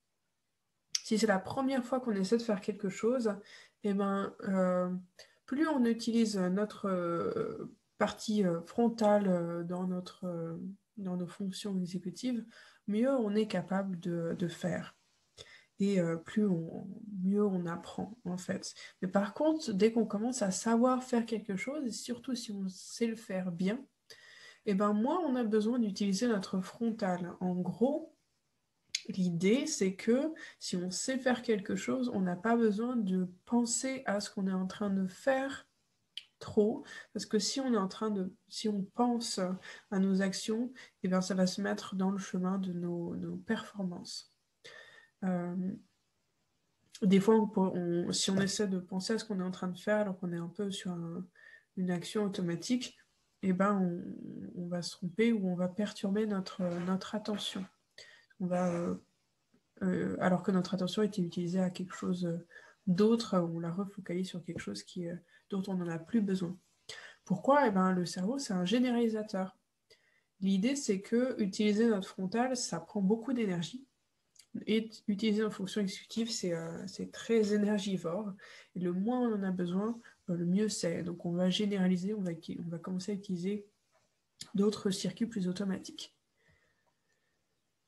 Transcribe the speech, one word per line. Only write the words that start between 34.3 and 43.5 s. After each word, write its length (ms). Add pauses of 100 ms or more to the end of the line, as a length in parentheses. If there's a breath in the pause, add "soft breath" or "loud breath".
est 60
en 140
train 220
de 180
faire 580 (760)
trop, 440 (300 loud breath)
parce 120
que 140
si 220
on 120
est 40
en 100
train 240
de, 240 (140)
si 180
on 160
pense 560 (520 loud breath)
à 80
nos 220
actions, 520 (300 loud breath)
eh 40
ben, 140
ça 140
va 120
se 140
mettre 340
dans 160
le 80
chemin 400
de 140
nos, 420
nos 220
performances. 960 (880 loud breath)